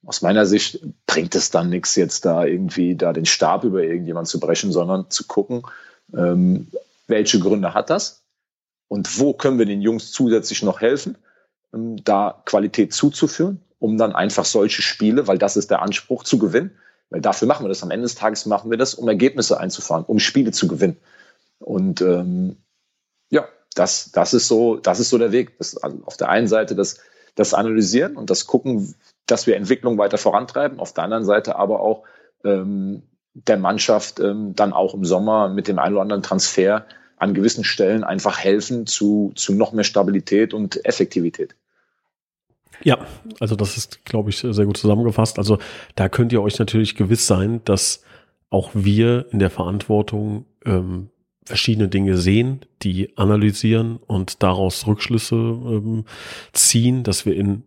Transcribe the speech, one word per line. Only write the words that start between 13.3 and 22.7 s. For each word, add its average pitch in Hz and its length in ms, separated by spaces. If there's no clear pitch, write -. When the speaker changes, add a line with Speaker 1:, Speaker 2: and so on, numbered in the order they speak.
Speaker 1:
um 110 180
dann 110 140
einfach 95 320
solche - 380
Spiele, 113 460
weil 95 100
das 101 180
ist 101 160
der 98 100
Anspruch, 101 440
zu 135 120
gewinnen. 110 340
Weil - 120
dafür 104 260
machen 147 160
wir 98 60
das. 95 140
Am 87 80
Ende 107 120
des 120 120
Tages 110 300
machen 107 260
wir 113 60
das, 131 160
um 120 140
Ergebnisse 113 500
einzufahren, 85 480
um 104 140
Spiele 127 320
zu - 160
gewinnen. 85 300
Und, 95 420
ähm, 90 560